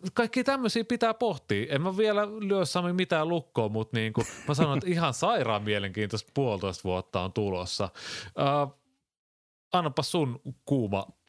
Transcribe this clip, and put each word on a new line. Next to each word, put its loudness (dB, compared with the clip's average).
kaikki 2
tämmösiä 0
pitää 2
pohtia. -2
En 0
mä -2
vielä 2
lyö, 2
Sami, 0
mitään 0
lukkoon, 0
mut -4
niinku, 0
mä 2
sanon, 2
että -2
ihan 2
sairaan 2
mielenkiintoista -2
puolitoista 0
vuotta -2
on -4
tulossa. -2
Ää, 2
annapa 0
sun -2
kuuma 0